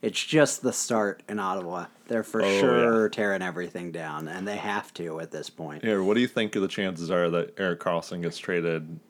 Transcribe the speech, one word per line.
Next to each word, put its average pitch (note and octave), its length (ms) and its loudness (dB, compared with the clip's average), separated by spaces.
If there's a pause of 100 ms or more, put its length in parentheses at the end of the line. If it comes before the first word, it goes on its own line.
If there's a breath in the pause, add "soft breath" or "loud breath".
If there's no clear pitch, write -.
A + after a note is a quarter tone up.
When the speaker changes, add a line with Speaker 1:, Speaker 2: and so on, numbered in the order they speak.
Speaker 1:
It's A2 220 -2
just D3+ 400 4
the B2 100 2
start G#2 560 0
in G#2 80 -4
Ottawa. F2+ 480 -4 (220)
They're A2+ 160 0
for A2 180 -2
Speaker 2:
Oh, G2 80 4
yeah. G2 100 4
Speaker 1:
sure A#2 500 6
tearing G2 340 0
everything F2 480 -6
down, D#2+ 360 -8
and F2+ 200 -6
they G#2 100 -4
have G#2 380 -4
to D#2+ 240 -8
at E2 100 -8
this D#2 200 -10
point. D2+ 340 -10
Speaker 2:
Here, G#2+ 200 2
what G2+ 120 4
do A#2+ 60 6
you B2 60 4
think A2 260 -2
the G2 140 2
chances F2 440 -2
are F2 180 4
that E2+ 300 0
Erik F2+ 220 0
Karlsson F2 420 -2
gets E2 160 -4
traded E2 600 -2 (100)